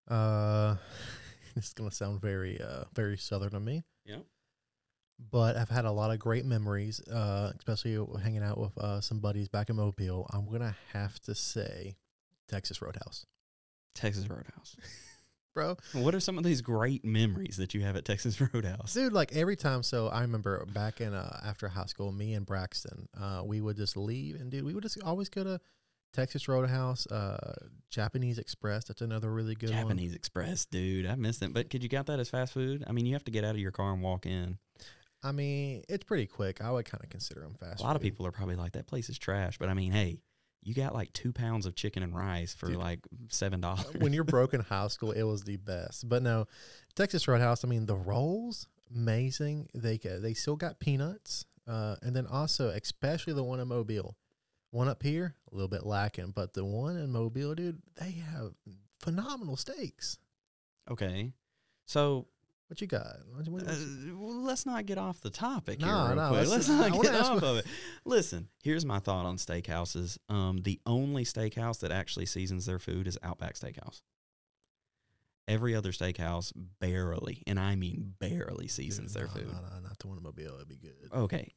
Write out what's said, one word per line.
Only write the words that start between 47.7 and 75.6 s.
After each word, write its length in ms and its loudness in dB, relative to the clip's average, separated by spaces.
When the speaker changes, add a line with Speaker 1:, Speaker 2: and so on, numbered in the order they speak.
Speaker 1:
the 80 4
rolls, 720 0
amazing. 800 2
They 240 0
ca-, 200 -4
they 140 0
still 220 0
got 240 -4
peanuts. 640 0
Uh, 340 -2
and 140 -2
then 100 0
also, 440 0
especially 640 -2
the 100 0
one 160 -2
in 80 -2
Mobile. 480 -2
One 180 4
up 140 -4
here, 320 0
a 40 -10
little 140 0
bit 160 -2
lacking, 460 0
but 220 -4
the 120 -2
one 320 -2
in 140 -2
Mobile, 440 0
dude, 260 -4
they 160 -6
have 420 -6
phenomenal 580 -2
steaks. 600 -6
Speaker 2:
Okay. 420 -2
So 420 2
Speaker 1:
What 140 -10
you 60 -4
got? 300 -4
What, 200 -8
what, 160 -4
Speaker 2:
Uh, 120 -2
well, 260 -6
let's 240 0
not 220 -2
get 100 0
off 240 -4
the 80 -4
topic 500 -2
here 80 2
Speaker 1:
No, 200 6
Speaker 2:
real 80 6
Speaker 1:
no, 140 4
Speaker 2:
quick. 100 8
Speaker 1:
let's 100 6
Speaker 2:
Let's 180 6
Speaker 1:
not, 160 10
I 60 8
Speaker 2:
not 80 6
Speaker 1:
wanna 140 8
Speaker 2:
get 80 6
Speaker 1:
ask 100 6
Speaker 2:
off 60 6
Speaker 1:
what 80 6
Speaker 2:
of 140 6
it. 100 0
Listen, 440 2
here's 200 2
my 140 0
thought 300 2
on 100 -2
steakhouses. 800 -2
Um, 340 4
the 240 0
only 380 2
steakhouse 560 -2
that 100 0
actually 340 -2
seasons 400 -2
their 140 0
food 280 -2
is 140 -4
Outback 320 -6
Steakhouse. 480 -12
Every 280 2